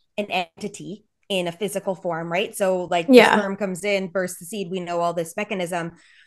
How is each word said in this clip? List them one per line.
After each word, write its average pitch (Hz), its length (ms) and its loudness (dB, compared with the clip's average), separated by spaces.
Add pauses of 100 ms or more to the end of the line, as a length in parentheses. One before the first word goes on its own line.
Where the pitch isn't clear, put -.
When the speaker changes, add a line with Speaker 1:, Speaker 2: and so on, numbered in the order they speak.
(160)
Speaker 1:
an 208 140 -4
entity 175 760 -8 (240)
in 180 200 -2
a 170 40 -6
physical 190 420 -4
form, 170 380 -6
right? 220 240 -2
So, 185 280 0
like, 175 240 -2
the 269 60 8
Speaker 2:
Yeah. 214 220 10
Speaker 1:
sperm 196 200 -2
comes 185 280 -6
in, 196 240 -2
bursts 180 300 -4
the 170 80 -18
seed, 196 240 -8
we 185 100 -4
know 175 200 -4
all 170 120 0
this 165 240 -6
mechanism, 180 560 -6 (340)